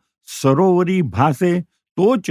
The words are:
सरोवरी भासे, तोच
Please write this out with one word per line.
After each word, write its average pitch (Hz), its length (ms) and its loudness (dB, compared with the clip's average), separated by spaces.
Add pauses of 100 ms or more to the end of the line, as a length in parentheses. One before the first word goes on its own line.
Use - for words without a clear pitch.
(260)
सरोवरी 180 760 0
भासे, 151 580 0 (100)
तोच 202 600 -2